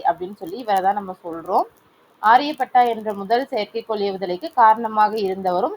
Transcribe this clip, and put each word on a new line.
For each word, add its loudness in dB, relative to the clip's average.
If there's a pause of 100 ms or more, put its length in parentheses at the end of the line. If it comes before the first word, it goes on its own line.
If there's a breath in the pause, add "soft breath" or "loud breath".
அப்படின்னு -4
சொல்லி -12
இவரை 0
தான் 0
நம்ம -10
சொல்றோம். -2 (540 soft breath)
ஆரியப்பட்டா 4
என்ற -4
முதல் 0
செயற்கைக்கோள் -6
ஏவுதலுக்கு -4
காரணமாக 4
இருந்தவரும் -2